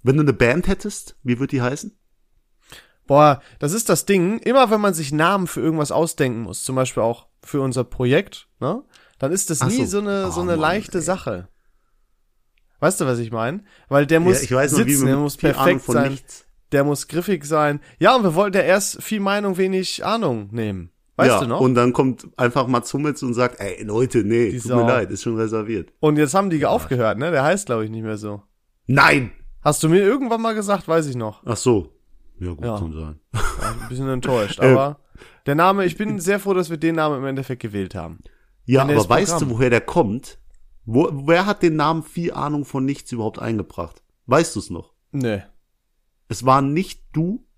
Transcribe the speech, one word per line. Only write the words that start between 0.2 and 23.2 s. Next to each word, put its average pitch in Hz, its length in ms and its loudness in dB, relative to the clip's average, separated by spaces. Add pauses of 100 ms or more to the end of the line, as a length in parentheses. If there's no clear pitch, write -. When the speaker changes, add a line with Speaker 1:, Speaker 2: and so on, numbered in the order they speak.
Speaker 1:
eine 143 120 2
Band 123 340 2
hättest, - 560 -4
wie 120 160 0
würd 135 120 -4
die 127 120 -2
heißen? 143 340 -6 (1080)
Speaker 2:
Boah, 143 340 6 (160)
das 147 160 -2
ist 226 160 -2
das 170 160 2
Ding. 196 320 2
Immer 247 320 4
wenn 214 120 2
man 196 120 2
sich 151 180 -6
Namen 170 360 2
für - 140 -6
irgendwas 156 300 0
ausdenken 127 500 0
muss, 92 220 -10
zum 131 120 -6
Beispiel 127 260 -2
auch 117 240 -2 (180)
für 143 180 -4
unser 127 240 -2
Projekt, 135 640 -2 (120)
ne? 185 240 -4 (340)
Dann 139 140 -4
ist 196 180 -4
das 151 140 -2
Speaker 1:
Ach - 40 0
Speaker 2:
nie 247 180 0
Speaker 1:
so. 196 140 -4
Speaker 2:
so 208 80 -4
eine, 196 240 -4
so 170 100 -4
Speaker 1:
Oh - 20 -4
Speaker 2:
eine 175 80 -2
Speaker 1:
Mann, 165 80 0
Speaker 2:
leichte 180 400 -2
Speaker 1:
ey. - 40 -4
Speaker 2:
Sache. 120 440 -6 (1300)
Weißt 175 200 0
du, 151 40 0
was 120 140 0
ich 113 100 -6
mein? 120 360 -6 (240)
Weil 143 180 4
der 160 120 4
Speaker 1:
Ja, 165 60 2
Speaker 2:
muss 185 160 4
Speaker 1:
ich - 120 -4
weiß 135 180 2
noch, 117 140 2
wie 131 80 0
Speaker 2:
sitzen, 135 100 2
Speaker 1:
man 131 80 4
Speaker 2:
der 135 80 2
muss 147 160 -2
Speaker 1:
viel 156 160 0
Speaker 2:
perfekt 135 160 2
Speaker 1:
Ahnung 175 140 4
von - 140 -4
Speaker 2:
sein. 135 160 2
Speaker 1:
nichts. - 340 -16 (260)
Speaker 2:
Der 139 140 4
muss 143 240 -2
griffig 175 340 -4
sein. 147 380 0 (180)
Ja, 220 160 6
und 233 80 2
wir 165 120 2
wollten 196 180 2
der 185 100 2
erst 190 400 0
viel 214 160 -6
Meinung, 196 380 -2
wenig 190 480 -2
Ahnung 151 480 -2
nehmen. 101 360 -6 (280)
Weißt 123 140 4
Speaker 1:
Ja, 101 100 4
Speaker 2:
du 127 60 -2
noch? 131 120 -2
Speaker 1:
und 127 160 4
dann 123 160 4
kommt 131 360 0 (100)
einfach 123 300 0
Mats 120 260 -2
Hummels 143 280 -4